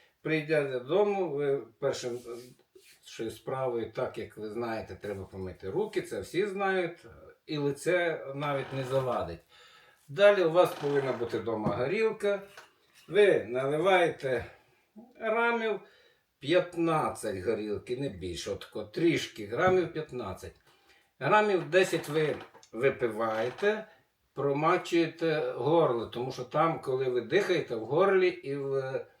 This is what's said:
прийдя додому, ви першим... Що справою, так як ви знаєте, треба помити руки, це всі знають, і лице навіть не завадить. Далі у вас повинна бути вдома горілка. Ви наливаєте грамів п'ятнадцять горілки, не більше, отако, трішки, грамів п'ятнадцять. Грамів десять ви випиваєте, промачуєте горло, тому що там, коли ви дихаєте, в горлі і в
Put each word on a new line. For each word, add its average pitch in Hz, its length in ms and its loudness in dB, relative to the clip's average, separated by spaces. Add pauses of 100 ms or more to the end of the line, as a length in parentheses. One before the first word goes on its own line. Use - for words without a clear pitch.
(220)
прийдя 156 420 0
додому, 170 640 0
ви 139 280 -2 (220)
першим... 123 400 -4 (880)
Що 113 220 -8
справою, 127 600 -4
так 123 260 -6
як 98 200 -10
ви 107 120 -8
знаєте, 110 460 -6
треба 98 280 -8
помити 95 460 -10
руки, 185 320 -2
це 113 180 -8
всі 165 260 -2
знають, 190 600 -2 (400)
і 156 120 -6
лице 156 680 0 (100)
навіть 139 380 -4
не 135 100 -4
завадить. 123 560 -2 (680)
Далі 196 360 6
у 160 80 4
вас 175 220 6
повинна 139 400 0
бути 117 260 -4
вдома 107 360 -2
горілка. 202 680 0 (640)
Ви 180 420 6
наливаєте 139 960 2 (760)
грамів 226 600 0 (600)
п'ятнадцять 147 1080 0
горілки, 107 520 -2
не 139 120 -4
більше, 90 420 -8
отако, 101 320 -10
трішки, 151 600 -2
грамів 185 480 2
п'ятнадцять. 113 640 -10 (640)
Грамів 185 500 2
десять 175 400 2
ви 151 260 2 (380)
випиваєте, 123 1160 0 (460)
промачуєте 156 1200 0
горло, 127 500 4
тому 123 260 -6
що 127 120 -10
там, - 380 0
коли 131 280 0
ви 123 120 0
дихаєте, 160 540 0
в 110 100 -6
горлі 185 420 4
і 143 280 -4
в 135 500 -4 (160)